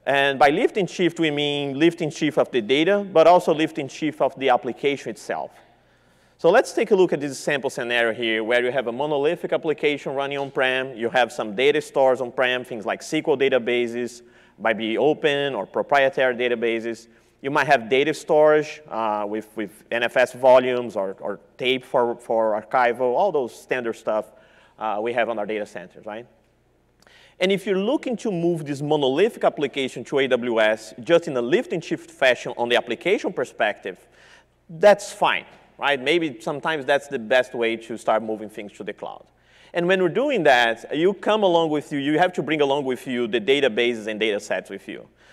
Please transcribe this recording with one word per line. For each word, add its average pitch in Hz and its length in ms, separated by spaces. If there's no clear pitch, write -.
And 139 340
by 143 100
lift 185 280
and 180 120
shift, 175 300
we 160 100
mean 143 480
lift 165 220
and 156 120
shift 147 260
of 123 140
the 131 100
data, 160 500
but 160 160
also 175 260
lift 156 240
and 139 140
shift 151 300
of 135 180
the 131 80
application 127 600
itself. 82 420
So 165 120
let's 220 220
take - 200
a 214 40
look 185 160
at 160 80
this 139 180
sample 139 320
scenario 120 440
here 113 320
where 120 180
you 123 80
have 123 160
a 117 60
monolithic 151 580
application 147 640
running 139 220
on-prem, 131 580
you 113 140
have 120 240
some 110 200
data 143 280
stores 131 400
on-prem, 127 420
things 113 220
like 101 160
S - 80
Q 156 180
L 147 100
databases, 123 840
might 110 200
be 110 200
open 143 560
or 98 120
proprietary 131 720
databases. 117 720
You 135 100
might 143 160
have 123 220
data 139 220
storage, 151 800
uh, 107 380
with, 107 280
with 104 360
N 117 120
F 117 140
S 123 160
volumes 123 640
or, 98 240
or 95 200
tape 127 280
for, 120 320
for 110 440
archival, 123 540
all 190 160
those 131 220
standard 120 400
stuff, 107 320
uh, 107 240
we 117 120
have 117 160
on 113 100
our 104 60
data 104 200
centers, 92 400
right? 107 200
And 185 120
if 196 140
you're 196 120
looking 240 400
to 226 140
move 170 340
this 139 160
monolithic 147 640
application 139 600
to 147 140
A 135 80
W 120 320
S 110 420
just 165 260
in 139 100
a 120 40
lift 156 300
and 170 120
shift - 280
fashion 127 460
on 120 100
the 120 80
application 165 560
perspective, 107 760
that's 202 460
fine, 127 320
right? 139 240
Maybe 156 400
sometimes 156 420
that's 143 260
the 139 100
best 127 340
way 117 220
to 113 200
start 110 280
moving 110 260
things 101 240
to - 100
the 98 100
cloud. - 320
And 175 120
when 185 140
we're 180 80
doing 240 340
that, 120 520
you 170 180
come 214 300
along 170 260
with 147 220
you, 147 80
you 147 180
have 180 160
to - 80
bring 151 200
along 139 240
with 127 200
you 120 220
the 113 140
databases 120 640
and 107 120
data 104 200
sets 95 320
with 98 160
you. 65 200